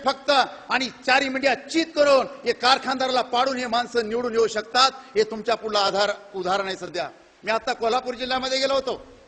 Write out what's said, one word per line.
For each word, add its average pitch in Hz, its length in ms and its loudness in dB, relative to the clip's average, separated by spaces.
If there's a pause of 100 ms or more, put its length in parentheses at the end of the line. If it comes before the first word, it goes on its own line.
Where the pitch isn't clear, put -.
फक्त, 269 260 -2 (400)
आणि 247 200 0 (160)
चारी 269 220 4
मिंड्या 262 260 0
चीत 320 320 -2 (100)
करून 277 300 4 (180)
एक 233 180 -2
कारखानदाराला 254 600 2
पाडून 254 340 0
हे 247 100 -4
माणसं 233 420 -2
निवडून 233 240 -2
येऊ 226 140 2
शकतात. 240 440 2 (260)
हे 214 60 4
तुमच्या 214 320 -2
पुढलं 208 240 -2
आधार, 196 320 2 (240)
उदाहरण 190 320 -2
आहे 190 100 -6
सध्या. 170 320 -8 (360)
मी 202 60 -4
आता 226 220 0
कोल्हापूर 247 420 -2
जिल्ह्यामध्ये 254 440 -4
गेलो 269 160 0
होतो. 262 320 -2 (220)